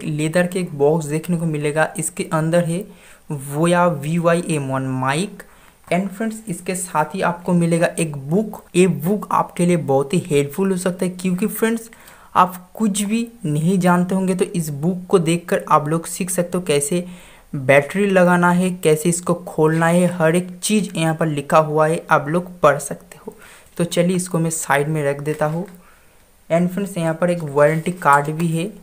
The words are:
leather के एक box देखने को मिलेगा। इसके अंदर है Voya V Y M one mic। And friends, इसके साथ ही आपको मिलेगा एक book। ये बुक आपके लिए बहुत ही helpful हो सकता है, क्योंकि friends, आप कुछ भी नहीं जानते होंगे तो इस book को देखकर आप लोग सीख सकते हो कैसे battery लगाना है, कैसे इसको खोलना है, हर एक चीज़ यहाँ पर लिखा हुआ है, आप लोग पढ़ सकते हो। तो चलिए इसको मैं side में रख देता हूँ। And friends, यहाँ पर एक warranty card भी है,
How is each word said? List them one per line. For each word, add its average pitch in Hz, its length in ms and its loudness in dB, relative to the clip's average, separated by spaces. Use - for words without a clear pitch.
leather 160 460 0
के 180 120 -6
एक 160 180 -6
box 147 280 4
देखने 165 320 -2
को 165 80 -2
मिलेगा। 151 540 0
इसके - 340 -6
अंदर 160 300 2
है 170 200 -4
Voya 175 460 2
V 151 240 -2
Y 170 320 2
M 147 200 -2
one 131 180 -2
mic। 143 420 -4
And 185 220 0
friends, 220 380 -8
इसके 185 280 -6
साथ 156 400 -2
ही 185 60 -4
आपको 180 320 -2
मिलेगा 170 340 2
एक 156 160 -2
book। 208 340 -2
ये 180 120 6
बुक 175 440 -2
आपके - 340 0
लिए 175 140 2
बहुत 135 340 0
ही 180 140 2
helpful 143 440 0
हो 185 60 -2
सकता 180 280 -4
है, 180 60 -2
क्योंकि 185 360 -2
friends, 226 420 -2
आप 180 200 2
कुछ 208 280 -2
भी 226 260 -2
नहीं 156 340 2
जानते 180 360 2
होंगे 185 200 0
तो 185 100 0
इस 160 260 -4
book 170 380 -4
को 190 100 6
देखकर 170 500 0
आप 151 180 4
लोग 165 200 -2
सीख 180 220 -6
सकते 175 280 -2
हो 180 60 -6
कैसे 175 420 0
battery 143 500 2
लगाना 180 460 4
है, 180 220 2
कैसे 156 360 0
इसको 170 240 0
खोलना 160 400 2
है, 175 200 4
हर 170 280 2
एक 180 240 -4
चीज़ 214 360 0
यहाँ 160 200 0
पर 160 120 0
लिखा 147 320 2
हुआ 156 280 2
है, 165 240 -2
आप 143 160 2
लोग 175 320 -4
पढ़ 143 200 4
सकते - 380 -14
हो। - 180 -18
तो 175 80 0
चलिए 175 300 0
इसको 180 240 -2
मैं 165 100 0
side 147 380 0
में 156 160 -2
रख 143 180 -2
देता 151 240 -2
हूँ। 165 200 -4
And 175 200 2
friends, 190 280 -6
यहाँ 165 160 0
पर 175 160 0
एक 170 160 -2
warranty 151 480 2
card 147 380 4
भी 160 180 -2
है, 165 160 -2